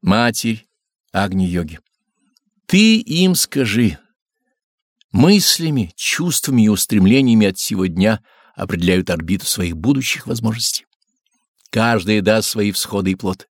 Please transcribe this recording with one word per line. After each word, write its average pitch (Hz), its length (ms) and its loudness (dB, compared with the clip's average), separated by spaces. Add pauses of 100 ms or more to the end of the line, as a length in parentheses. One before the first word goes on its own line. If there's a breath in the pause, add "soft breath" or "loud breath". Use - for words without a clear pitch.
Матерь 113 640 0 (460)
Агни-йоги. 90 680 -2 (840)
Ты 220 320 4
им 185 360 0
скажи: 113 640 0 (1120)
мыслями, 156 840 2
чувствами 143 680 0
и 107 60 4
устремлениями 110 800 4
от 95 120 -2
сего 95 280 -4
дня 98 360 0 (320 soft breath)
определяют 90 560 -2
орбиту 85 360 -4
своих 87 300 -4
будущих 131 500 -2
возможностей. 117 600 -6 (840)
Каждый 107 500 0
даст 107 280 0
свои 104 240 -2
всходы 95 400 -4
и - 20 0
плод. 95 360 -8